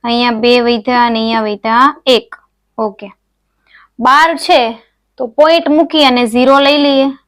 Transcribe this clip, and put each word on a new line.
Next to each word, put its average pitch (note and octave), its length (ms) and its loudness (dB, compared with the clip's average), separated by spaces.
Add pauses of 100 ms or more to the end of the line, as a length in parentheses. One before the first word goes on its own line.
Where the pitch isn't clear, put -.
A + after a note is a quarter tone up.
અહીંયા A#3+ 400 -2
બે A#3+ 100 2 (140)
વધ્યા A#3+ 420 -2
અને A3+ 100 -4
અહીંયા A3+ 280 -4
વધ્યા A3+ 420 0 (260)
એક. - 220 -6 (400)
ઓકે. G3+ 320 -8 (920)
બાર C4+ 300 2 (160)
છે F4 140 2 (580)
તો B3+ 100 -8
પોઇન્ટ D#4+ 480 2
મૂકી D#4+ 300 2
અને B3 180 2 (100)
ઝીરો B3+ 260 2
લઈ C#4+ 260 2
લઈએ. C#4 240 0 (180)